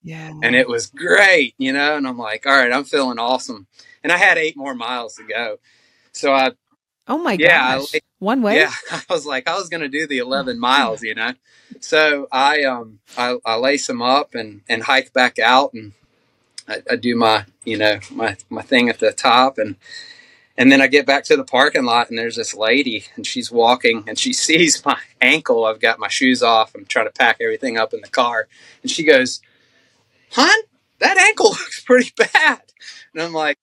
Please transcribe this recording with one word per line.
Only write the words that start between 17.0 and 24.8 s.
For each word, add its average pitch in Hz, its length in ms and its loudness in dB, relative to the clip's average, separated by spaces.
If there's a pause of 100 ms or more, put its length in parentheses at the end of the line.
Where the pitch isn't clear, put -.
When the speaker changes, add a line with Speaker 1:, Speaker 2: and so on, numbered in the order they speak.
Speaker 2:
my, 110 300 2 (200)
you 110 120 -6
know, 104 220 2 (120)
my, 110 260 -6 (120)
my 110 120 -12
thing 123 280 0
at 113 100 -6
the 107 120 2
top, 131 460 2
and, 104 180 -6 (840)
and 123 140 6
then 135 100 6
I 135 60 4
get 139 180 2
back 139 200 0
to 156 120 4
the 135 60 -6
parking 135 420 0
lot, 120 240 0
and 117 100 -8
there's 117 160 -8
this 110 180 -8
lady, 110 520 -2 (100)
and 107 100 -14
she's - 260 -8
walking, 117 560 2
and 127 120 -8
she 127 140 -2
<laughs> - 120 -4
sees 160 400 2